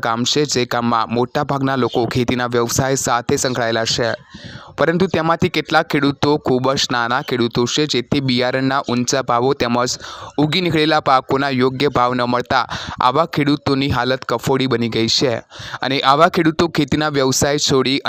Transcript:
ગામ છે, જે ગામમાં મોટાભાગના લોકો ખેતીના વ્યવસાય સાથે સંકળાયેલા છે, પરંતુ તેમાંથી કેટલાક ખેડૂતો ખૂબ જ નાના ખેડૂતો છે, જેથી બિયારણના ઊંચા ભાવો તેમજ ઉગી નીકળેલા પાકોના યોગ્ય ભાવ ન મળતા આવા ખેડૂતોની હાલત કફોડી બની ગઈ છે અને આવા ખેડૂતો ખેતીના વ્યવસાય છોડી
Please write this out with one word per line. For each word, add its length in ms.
ગામ 260
છે, 140
જે 280
ગામમાં 420
મોટાભાગના 680
લોકો 300
ખેતીના 420
વ્યવસાય 480
સાથે 340
સંકળાયેલા 560
છે, 160
પરંતુ 300
તેમાંથી 480
કેટલાક 360
ખેડૂતો 400
ખૂબ 240
જ 240
નાના 340
ખેડૂતો 440
છે, 200
જેથી 280
બિયારણના 600
ઊંચા 360
ભાવો 240
તેમજ 420
ઉગી 220
નીકળેલા 440
પાકોના 500
યોગ્ય 380
ભાવ 200
ન 160
મળતા 300
આવા 200
ખેડૂતોની 600
હાલત 340
કફોડી 420
બની 240
ગઈ 200
છે 160
અને 160
આવા 160
ખેડૂતો 400
ખેતીના 480
વ્યવસાય 500
છોડી 300